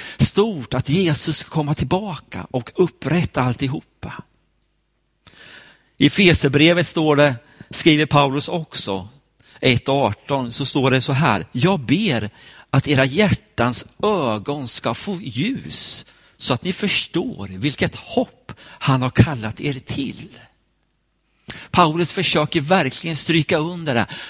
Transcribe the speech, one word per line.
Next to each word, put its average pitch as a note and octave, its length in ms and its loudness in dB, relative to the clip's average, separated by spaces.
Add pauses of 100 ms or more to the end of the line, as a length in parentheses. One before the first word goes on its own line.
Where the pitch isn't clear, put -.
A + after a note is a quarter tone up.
(160)
stort F#3+ 580 0
att B2+ 140 -4
Jesus D#3+ 480 0
ska - 140 -6
komma D3+ 240 -2
tillbaka E3+ 760 -4
och B2 240 -6
upprätta D#3+ 680 0
alltihopa. - 800 -6 (1700)
I C#3 100 4
Efesierbrevet D#3+ 800 4
står D#3 300 2
det, C#3+ 180 6 (360)
skriver D#3 360 4
Paulus C#3 420 2
också, G#2 600 -6 (520)
ett C3 280 2
arton, C3 640 0
så C3+ 140 -4
står C3+ 240 2
det C3 100 2
så C#3 120 -2
här: B2+ 400 2
"Jag E3 280 0
ber B2+ 500 0 (400)
att - 180 2
era C3+ 160 4
hjärtans C3 840 0 (160)
ögon C#3 680 -2
ska - 260 -2
få F#3 260 -6
ljus - 840 -6 (300)
så - 180 -2
att A2+ 100 -6
ni F#3 80 -4
förstår F#3 760 -4
vilket B2+ 480 -4
hopp - 640 -6
han - 420 0
har B2+ 80 -2
kallat A#2 500 0
er C#3+ 180 -4
till." - 600 -8 (1300)
Paulus E3+ 420 2
försöker E3 480 0
verkligen D#3 560 0
stryka D#3+ 400 0
under D#3+ 380 -4
det. A2+ 120 2 (240)